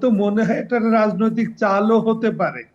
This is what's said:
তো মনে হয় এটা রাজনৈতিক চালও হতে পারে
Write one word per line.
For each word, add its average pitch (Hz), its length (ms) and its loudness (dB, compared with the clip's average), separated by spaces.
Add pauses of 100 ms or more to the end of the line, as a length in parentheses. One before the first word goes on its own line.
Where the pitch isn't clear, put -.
তো 254 80 2
মনে 202 340 2
হয় - 200 -2
এটা 247 140 -4 (140)
রাজনৈতিক 220 640 0
চালও 208 440 2
হতে 226 320 0
পারে 143 300 -4 (140)